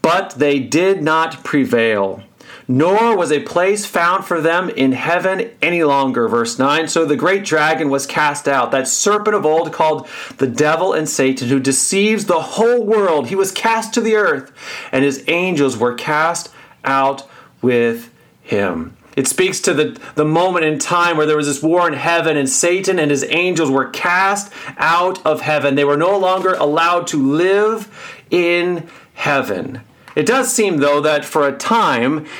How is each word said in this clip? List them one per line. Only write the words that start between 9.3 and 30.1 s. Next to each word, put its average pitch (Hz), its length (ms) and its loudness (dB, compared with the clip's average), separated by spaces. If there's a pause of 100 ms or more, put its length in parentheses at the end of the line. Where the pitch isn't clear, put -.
of 151 100 0
old 160 260 0
called 156 360 0 (320)
the 135 80 2
devil 151 460 0
and 156 140 -2
Satan, 131 420 0
who 139 100 2
deceives 196 640 0
the 165 160 2
whole 226 420 0
world. 190 440 2
He 180 80 -6
was 190 160 0
cast 226 420 -2
to 233 80 0
the 214 140 2
earth, 160 360 0 (400)
and 135 120 2
his 139 240 -2
angels 160 500 0
were 120 160 0
cast 156 560 -2 (340)
out 135 380 0 (400)
with 117 480 0 (320)
him." 90 520 -4 (240)
It 135 100 -2
speaks 185 340 0
to 175 120 0
the, 151 240 -2 (160)
the 151 100 0
moment 170 400 2
in 151 140 0
time 175 400 0
where 151 80 2
there 151 100 2
was 143 120 0
this 139 160 -4
war 170 240 2
in 147 80 -2
heaven 156 420 0
and 135 100 0
Satan 180 520 0
and 147 100 0
his 135 200 0
angels 165 420 0
were 135 140 2
cast 190 680 -2 (240)
out 175 480 0
of 151 160 0
heaven. 143 320 0
They 143 100 2
were 143 140 2
no 185 200 2
longer 185 360 0
allowed 165 540 0
to 156 100 -4
live 196 720 0 (400)
in 175 540 0 (320)
heaven. 107 640 -4 (340)